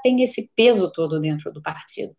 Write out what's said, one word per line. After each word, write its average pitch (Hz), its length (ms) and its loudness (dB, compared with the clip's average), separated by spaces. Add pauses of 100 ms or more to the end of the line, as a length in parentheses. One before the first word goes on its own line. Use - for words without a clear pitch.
tem 254 200 4
esse - 320 -2
peso 220 380 4
todo 160 280 -2
dentro 151 320 -4
do 156 80 -18
partido. - 580 -10